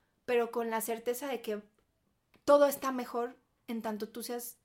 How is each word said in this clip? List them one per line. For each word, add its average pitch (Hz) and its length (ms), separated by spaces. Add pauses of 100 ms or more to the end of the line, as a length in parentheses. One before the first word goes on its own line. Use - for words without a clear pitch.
(240)
pero 233 260
con 233 200
la 226 100
certeza 240 480
de 240 120
que 208 220 (840)
todo 285 220
está 277 260
mejor 240 440 (320)
en 226 140
tanto 220 260
tú 226 140
seas, 240 420